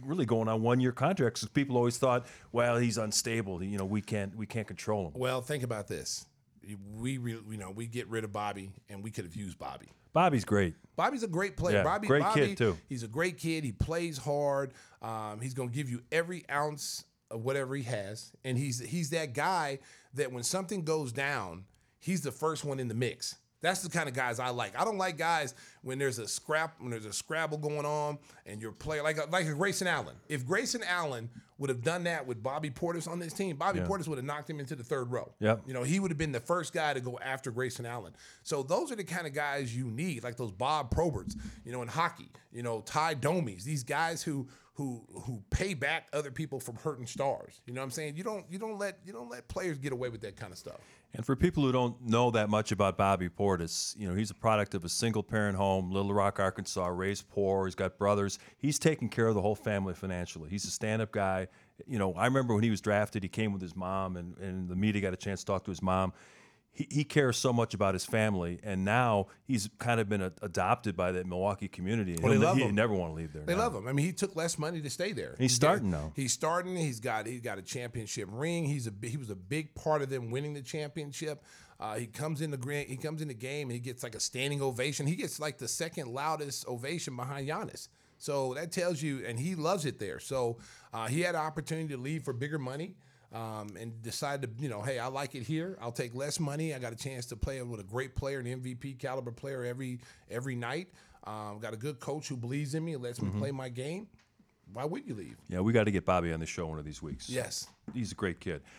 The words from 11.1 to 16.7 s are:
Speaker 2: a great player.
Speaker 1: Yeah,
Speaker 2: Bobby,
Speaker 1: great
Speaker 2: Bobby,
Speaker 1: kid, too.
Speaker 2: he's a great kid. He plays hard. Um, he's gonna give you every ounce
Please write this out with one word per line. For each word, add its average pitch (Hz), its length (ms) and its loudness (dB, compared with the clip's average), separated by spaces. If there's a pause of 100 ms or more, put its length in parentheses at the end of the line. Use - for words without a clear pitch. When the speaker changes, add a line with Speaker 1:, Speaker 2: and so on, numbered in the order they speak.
Speaker 2:
a 226 60 0
great 180 300 0
player. 175 200 4
Speaker 1:
Yeah, - 60 6
Speaker 2:
Bobby, 202 240 2
Speaker 1:
great 143 140 8
Speaker 2:
Bobby, 180 260 6
Speaker 1:
kid, 185 100 -2
too. 101 200 6 (100)
Speaker 2:
he's 127 140 -4
a 113 60 -6
great 156 280 0
kid. 160 280 -2
He 120 80 -2
plays 165 460 0
hard. 139 540 0 (300)
Um, 110 400 -6
he's 131 120 -4
gonna 123 160 -2
give 131 200 -4
you 120 200 -4
every 170 400 0
ounce 147 540 -2 (260)